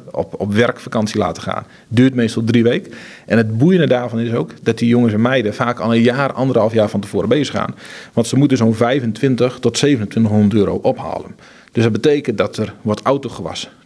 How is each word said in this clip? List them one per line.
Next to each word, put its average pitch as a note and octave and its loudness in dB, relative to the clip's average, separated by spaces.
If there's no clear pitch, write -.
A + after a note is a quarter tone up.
op, - -6
op G2+ -4
werkvakantie A2 -2
laten F2 -2
gaan. - -8
Duurt B2+ 4
meestal A#2 -2
drie A2+ 2
weken. A#2+ 0
En G#2 2
het A2 0
boeiende E3 4
daarvan B2 -2
is A#2 -2
ook B2+ -4
dat A#2 -2
die A#2+ 0
jongens A#2 4
en G#2+ 0
meiden A#2+ 2
vaak A#2+ -2
al A#2 0
een A#2 4
jaar, B2 2
anderhalf A#2 0
jaar G#2+ 2
van G#2+ -4
tevoren G2+ -2
bezig C#3 0
gaan. G#2+ -4
Want A#2 0
ze - -2
moeten C3+ 4
zo'n A2+ 4
vijfentwintig A#2+ 0
tot - 0
zevenentwintighonderd G#2+ 2
euro F#2 2
ophalen. - -6
Dus A2+ 0
dat A#2 2
betekent C3+ 0
dat - -4
er G#2+ -6
wordt G#2+ -2
autogewas. - -4